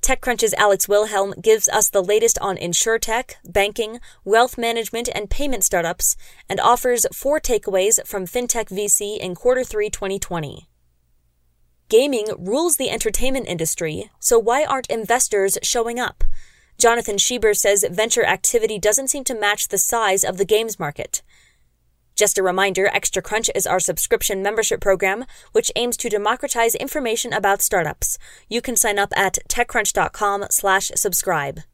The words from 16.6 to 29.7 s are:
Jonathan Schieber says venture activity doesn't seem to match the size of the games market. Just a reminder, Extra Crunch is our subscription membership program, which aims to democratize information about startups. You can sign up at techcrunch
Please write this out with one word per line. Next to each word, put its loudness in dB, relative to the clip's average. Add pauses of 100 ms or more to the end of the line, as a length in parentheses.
Jonathan 2
Schieber 2
says 2
venture 2
activity 0
doesn't 2
seem -4
to -2
match 0
the -2
size 2
of -2
the 2
games 0
market. -8 (920)
Just 2
a 0
reminder, 0
Extra -2
Crunch -4
is -2
our 2
subscription -2
membership -2
program, 0 (260)
which 2
aims -2
to -6
democratize 0
information -4
about 2
startups. 0 (320)
You -2
can -4
sign 2
up 0
at 0
techcrunch 0